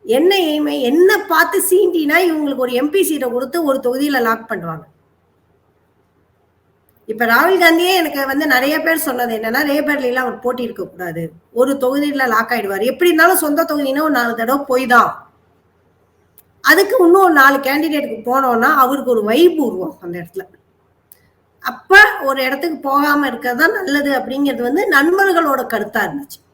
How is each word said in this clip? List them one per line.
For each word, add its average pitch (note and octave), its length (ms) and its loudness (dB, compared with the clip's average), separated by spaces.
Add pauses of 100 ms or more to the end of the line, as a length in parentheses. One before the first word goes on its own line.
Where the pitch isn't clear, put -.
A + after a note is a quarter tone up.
என்ன D#4+ 320 2
எய்ம்? D4+ 460 -2
என்ன E4+ 360 4
பார்த்து E4 520 0
சீண்டினா F4 480 2 (140)
இவங்களுக்கு D4 260 -4
ஒரு B3+ 140 -2
எம் C4 180 -2
பி F#4+ 140 0
சீட்டை C#4+ 260 -4
கொடுத்து C4 340 -4
ஒரு C4+ 200 0
தொகுதியில C4 380 0
லாக் A3+ 300 -2
பண்ணுவாங்க. E3 340 -10 (2250)
இப்ப A3+ 200 -4
ராகுல் D4 320 4
காந்தியே E4+ 360 4
எனக்கு D4 320 0
வந்து C#4 220 -2
நிறைய D4 320 0
பேர் D#4+ 180 0
சொன்னது B3 400 -4
என்னன்னா, A3+ 280 -4
ரேபரேலியில C#4 500 -2
அவர் B3 240 -4
போட்டி A#3+ 240 -4
இருக்க G3 220 -8
கூடாது, E3 460 -10 (200)
ஒரு C4 220 0
தொகுதியில C#4 540 -2
லாக் A3+ 240 0
ஆயிடுவாரு. G3+ 300 -4
எப்படி B3+ 240 -2
இருந்தாலும் E4+ 320 4
சொந்த D#4 260 0
தொகுதின்னா D4 380 -2
ஒரு D#4 100 0
நாலு A#3+ 240 -2
தடவை C4 300 -2
போய் C4 200 -2
தான். - 460 2 (1300)
அதுக்கு F#4+ 440 2
இன்னும் F4+ 160 6
ஒரு F4+ 120 4
நாலு C#4 240 4
கேண்டிடேட்டுக்கு C#4 680 -4
போனோம்னா B3 500 0
அவருக்கு B3+ 360 0
ஒரு A3 120 0
வைப் D#4 380 4
உருவாகும் F#3 400 -6
அந்த F3 180 -12
இடத்துல. E3+ 220 -16 (1160)
அப்ப C4 380 0 (260)
ஒரு C4+ 200 -2
இடத்துக்கு C#4 340 -4
போகாம C#4+ 500 0
இருக்கிறது A#3+ 320 -6
தான் F#4+ 240 0
நல்லது C#4+ 280 -2
அப்படிங்கிறது C4 500 -2
வந்து D4 280 0
நண்பர்களோட E4 760 2
கருத்தா G#3+ 380 -4
இருந்துச்சு. - 360 -10 (140)